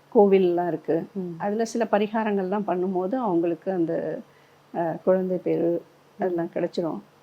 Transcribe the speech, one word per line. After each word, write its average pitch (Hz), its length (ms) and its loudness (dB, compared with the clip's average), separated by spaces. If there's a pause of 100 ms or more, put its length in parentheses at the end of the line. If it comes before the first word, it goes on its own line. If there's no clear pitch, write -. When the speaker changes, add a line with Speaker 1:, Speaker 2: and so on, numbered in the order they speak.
(160)
Speaker 1:
கோவில்லாம் 190 520 6
இருக்கு. 160 460 -2
Speaker 2:
ம். 196 60 -6 (180)
Speaker 1:
அதுல 208 280 -2
சில 226 260 -2
பரிகாரங்கள்லாம் 208 760 0
பண்ணும்போது 185 480 -2
அவங்களுக்கு 175 560 -2
அந்த, 165 480 -2 (560)
அ, 165 280 -2
குழந்தை 185 400 2
பேரு 170 380 0 (360)
Speaker 2:
ம். - 60 -4
Speaker 1:
அதெல்லாம் 170 300 -2
கிடைச்சிரும். 175 460 -4 (240)